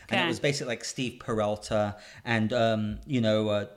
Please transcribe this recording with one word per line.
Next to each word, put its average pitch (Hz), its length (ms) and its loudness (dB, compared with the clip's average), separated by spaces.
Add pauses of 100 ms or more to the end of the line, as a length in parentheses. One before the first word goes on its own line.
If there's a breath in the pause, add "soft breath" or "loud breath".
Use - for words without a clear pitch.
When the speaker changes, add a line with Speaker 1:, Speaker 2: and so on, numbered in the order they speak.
Speaker 1:
And 196 100 0
it 185 40 2
Speaker 2:
Okay. 170 60 2
Speaker 1:
was 165 120 -2
basically, 143 340 0
like, 110 100 -12
Steve - 360 -6
Peralta 104 760 0 (280 loud breath)
and, 110 280 2
um, 110 540 2
you 131 140 0
know, 107 280 4
uh, 104 180 2 (100)